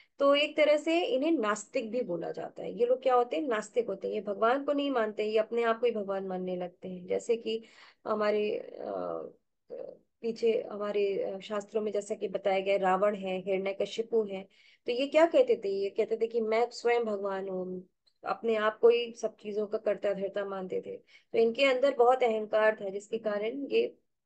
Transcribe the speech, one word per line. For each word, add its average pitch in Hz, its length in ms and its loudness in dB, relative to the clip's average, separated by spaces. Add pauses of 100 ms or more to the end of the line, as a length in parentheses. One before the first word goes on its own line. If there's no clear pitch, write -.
(200)
तो 277 160 6
एक 294 220 0
तरह 294 200 6
से 330 280 2
इन्हें 277 260 0
नास्तिक 214 600 -2
भी 247 100 -2
बोला 165 300 -6
जाता - 320 -10
है। 185 160 -6
ये 240 60 2
लोग 254 180 2
क्या 254 120 4
होते 247 220 2
हैं? 320 60 -2
नास्तिक 220 440 -2
होते 190 200 -4
हैं, 196 80 -4
ये 214 60 -4
भगवान 214 420 0
को 285 100 0
नहीं 285 180 0
मानते, 214 340 -2
ये 214 120 0
अपने 233 260 0
आप 226 160 0
को 240 60 0
ही 233 60 2
भगवान 196 360 -4
मानने 185 280 -4
लगते 180 340 -10
हैं। 180 180 -12
जैसे 190 300 -2
कि 226 260 -6 (440)
हमारे, 208 520 0
अ, 87 600 -8 (1000)
पीछे 226 500 0
हमारे, 202 520 0
अ, 196 160 -6
शास्त्रों 208 420 -4
में 214 100 -2
जैसा 202 240 -4
कि 214 120 -6
बताया 190 320 0
गया, 196 180 2
रावण 190 380 2
है, 190 240 -4
हिरण्यकशिपु 196 840 -2
है, 196 200 -8 (420)
तो 240 60 -2
ये 254 160 0
क्या 302 180 6
कहते 254 400 4
थे? 202 40 -2
ये 196 200 -2
कहते 220 280 -2
थे 226 100 0
कि 233 140 -2
मैं 220 280 2
स्वयं 240 340 0
भगवान 196 460 -4
हूँ, 185 400 -6 (360)
अपने 226 300 -2
आप 214 240 0
को 233 100 8
ही 240 240 2
सब 220 220 -6
चीजों 208 320 -6
का 214 100 -4
कर्ता 202 360 -2
धर्ता 196 320 -4
मानते 190 360 -6
थे। 190 160 -10 (360)
तो 233 40 -2
इनके 233 280 4
अंदर 262 280 4
बहुत 254 300 6
अहंकार 220 580 2
था, 196 80 -6
जिसके 202 280 -6
कारण 226 480 -4
ये 226 320 0 (280)